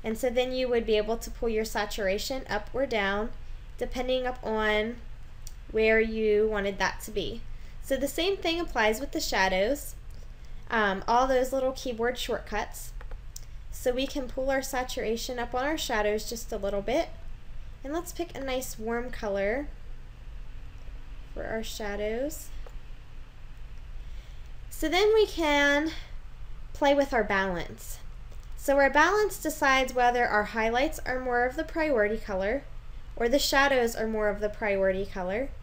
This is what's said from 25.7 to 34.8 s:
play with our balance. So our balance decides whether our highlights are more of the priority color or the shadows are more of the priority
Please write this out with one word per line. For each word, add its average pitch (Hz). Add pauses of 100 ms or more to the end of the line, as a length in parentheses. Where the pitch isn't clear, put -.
play 285
with 277
our 226
balance. 190 (560)
So 277
our 277
balance 381
decides 269
whether 247
our 208
highlights 233
are 254
more 247
of 254
the 320
priority 254
color 214 (500)
or 233
the 262
shadows 269
are 220
more 214
of 202
the 208
priority 196